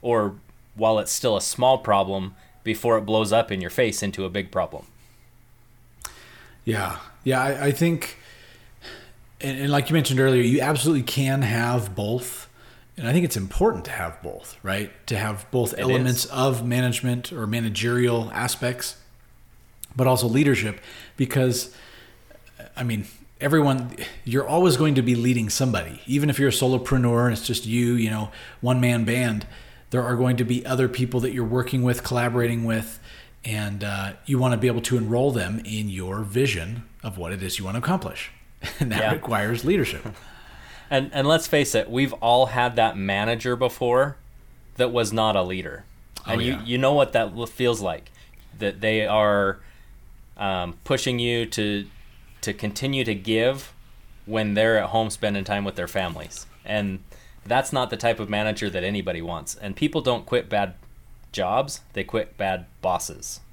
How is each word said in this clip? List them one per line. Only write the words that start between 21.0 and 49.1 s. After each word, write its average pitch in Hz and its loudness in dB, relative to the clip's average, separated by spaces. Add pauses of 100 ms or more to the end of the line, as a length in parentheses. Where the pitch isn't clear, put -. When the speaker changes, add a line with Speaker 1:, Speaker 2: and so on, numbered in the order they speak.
Speaker 2:
because, 127 0 (1000)
I 127 -4
mean, 110 -2 (360)
everyone, 139 2 (300)
you're 123 0
always 170 4
going 151 4
to 131 4
be 120 4
leading 117 2
somebody. 101 -2
Even 143 2
if 135 0
you're 139 6
a - 0
solopreneur 123 2
and 120 4
it's 110 -4
just - -2
you, 120 2
you 113 2
know, 107 -4 (300)
one-man 123 2
band, 117 0 (440)
there 123 0
are 123 0
going 123 4
to 123 2
be 123 0
other 127 2
people 123 -2
that 127 0
you're 123 -2
working 123 0
with, 123 0
collaborating 120 0
with, 113 -2 (460)
and, 104 -4
uh, 98 -4 (140)
you 139 0
wanna 123 2
be 117 2
able 117 0
to 123 0
enroll 117 2
them 107 -2
in 107 -4
your 95 -4
vision 110 -2 (180)
of 101 -8
what 87 -6
it 95 -6
is 92 -6
you 101 -6
wanna 98 -4
accomplish. 156 -2 (320)
<laughs> - -10
And 127 -2
that 101 -2
Speaker 1:
Yeah. 107 2
Speaker 2:
requires 113 -2
leadership. 156 0
Speaker 1:
<laughs> - -16 (760)
And, 139 0
and 139 2
let's 160 4
face 143 2
it, 107 2
we've 127 0
all 123 4
had 123 0
that 113 4
manager 110 0
before 123 2 (600)
that 123 2
was 113 0
not 110 4
a 95 2
leader. 90 -6 (420)
Speaker 2:
Oh, - -6
Speaker 1:
And 117 0
you, 123 0
Speaker 2:
yeah. 107 -6
Speaker 1:
you 120 0
know 131 4
what 143 4
that 113 2
l-, 117 -6
feels 120 0
like, 95 -4 (480)
that 101 -4
they 110 2
are, 101 2 (760)